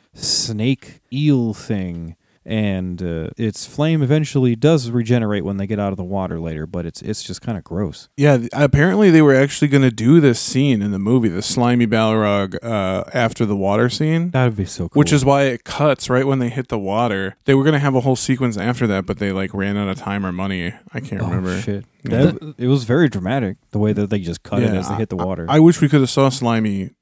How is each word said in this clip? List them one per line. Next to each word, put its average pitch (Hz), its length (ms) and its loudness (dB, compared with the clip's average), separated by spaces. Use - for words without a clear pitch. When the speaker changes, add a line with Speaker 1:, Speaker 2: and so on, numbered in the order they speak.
Speaker 1:
snake - 880 -4
eel 127 420 2
thing. 85 640 -8
And, 92 560 -2
uh, 82 360 -6
its 107 280 -4
flame 156 380 0
eventually 135 540 2
does 135 340 2
regenerate 113 540 0
when 98 100 -4
they 98 100 -4
get 101 140 -4
out 98 140 -2
of 90 40 -10
the 92 60 -6
water 90 380 -6
later, 80 260 -6
but 87 180 -6
it's, - 160 -12
it's - 220 -8
just - 180 -12
kinda 107 200 -8
gross. - 560 -8
Speaker 2:
Yeah, 143 180 6
th-, 120 160 -2
apparently 170 600 4
they 160 100 8
were 143 120 6
actually 139 360 2
gonna 135 220 4
do 117 280 4
this 131 220 4
scene 131 400 0
in 104 100 -2
the 98 80 -4
movie, 113 300 2
the 87 120 -4
slimy 120 460 0
Balrog, 104 720 0
uh, 95 520 -2
after 117 320 0
the 101 100 0
water 101 320 2
scene. 160 440 -2
Speaker 1:
That 127 120 2
would 113 140 0
be 95 80 -2
so - 240 -8
cool. 143 100 2
Speaker 2:
Which 147 140 4
is 147 100 2
why 139 200 2
it 123 200 -2
cuts - 460 -2
right 131 180 0
when 135 120 0
they 120 100 -2
hit 123 180 -6
the 117 100 -4
water. 98 680 -2
They 139 80 4
were 135 100 4
gonna 151 160 2
have 139 160 0
a 127 60 2
whole 131 160 2
sequence 123 400 -2
after 117 300 -2
that, 95 180 0
but 95 140 -6
they, 101 120 -2
like, 95 220 -4
ran 101 240 -4
out 101 100 -4
of 95 100 -6
time 101 280 -6
or 90 80 -4
money. 92 400 -6
I - 60 -8
can't 110 220 -8
Speaker 1:
Oh, 113 60 -6
Speaker 2:
remember. 92 340 -4
Speaker 1:
shit. 101 240 -8
Speaker 2:
Yeah. 113 220 0
Speaker 1:
That, 156 320 -2
it 123 100 -4
was 135 160 2
very 139 240 2
dramatic, 101 480 -4
the 104 80 -2
way 107 140 2
that 104 160 -2
they 104 100 -2
just 85 240 -8
cut - 180 -4
it 110 120 0
Speaker 2:
Yeah, 95 60 -2
Speaker 1:
as 80 100 -6
they 71 60 -4
hit 104 120 -2
the 92 100 -6
Speaker 2:
I, 85 60 -4
Speaker 1:
water. 87 240 -6
Speaker 2:
I 156 140 4
wish 165 180 6
we 156 80 2
could 143 140 4
have 127 80 0
saw 135 180 2
slimy 110 600 -2